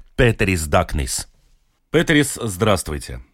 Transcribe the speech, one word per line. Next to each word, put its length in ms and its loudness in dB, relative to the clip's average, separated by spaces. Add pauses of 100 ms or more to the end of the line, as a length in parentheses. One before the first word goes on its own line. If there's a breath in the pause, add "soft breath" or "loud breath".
(160)
Петерис 500 2
Дакнис. 600 -2 (640)
Петерис, 500 2
здравствуйте. 800 -2 (140)